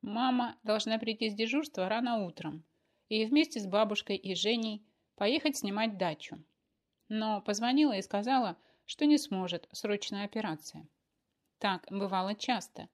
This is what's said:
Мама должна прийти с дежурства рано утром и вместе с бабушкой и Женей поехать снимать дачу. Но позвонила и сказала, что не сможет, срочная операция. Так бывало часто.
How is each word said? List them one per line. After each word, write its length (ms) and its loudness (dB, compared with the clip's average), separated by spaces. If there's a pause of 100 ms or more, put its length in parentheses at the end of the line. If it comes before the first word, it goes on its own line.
Мама 580 0
должна 380 0
прийти 320 -2
с 20 -6
дежурства 560 0
рано 380 0
утром 360 -10 (440)
и 180 2
вместе 340 4
с 60 -6
бабушкой 520 2
и 180 -4
Женей 500 0 (300)
поехать 420 0
снимать 400 -2
дачу. 400 -4 (720)
Но 340 -2
позвонила 560 2
и 60 -4
сказала, 520 0 (300)
что 220 0
не 100 8
сможет, 540 -2
срочная 540 -4
операция. 640 -6 (680)
Так 320 -2
бывало 460 -2
часто. 580 -4